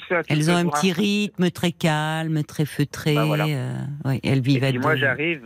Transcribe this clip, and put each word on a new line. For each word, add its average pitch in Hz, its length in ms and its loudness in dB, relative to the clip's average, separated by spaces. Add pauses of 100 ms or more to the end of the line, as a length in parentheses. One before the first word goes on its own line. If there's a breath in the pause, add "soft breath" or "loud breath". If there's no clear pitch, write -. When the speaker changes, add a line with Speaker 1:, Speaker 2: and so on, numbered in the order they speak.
Speaker 1:
ça, 175 120 0
tout 156 120 -6
Speaker 2:
Elles 151 100 2
Speaker 1:
ça 160 80 2
Speaker 2:
ont 175 60 4
un 175 80 2
Speaker 1:
vous 170 60 0
Speaker 2:
petit 147 200 2
Speaker 1:
raconte. 175 140 0
Speaker 2:
rythme 202 460 0
très 175 200 -2
calme, 156 720 0
très - 220 -4
feutré, - 500 -2
Speaker 1:
Bah, 147 100 2
voilà. 151 220 0
Speaker 2:
euh, 127 300 -4 (260)
oui, 131 180 0
elles 135 200 2
vivent 131 240 2
Speaker 1:
Et - 20 2
Speaker 2:
à - 40 2
Speaker 1:
puis 123 80 -2
moi, 147 160 2
Speaker 2:
deux. 135 40 0
Speaker 1:
j'arrive, 143 460 0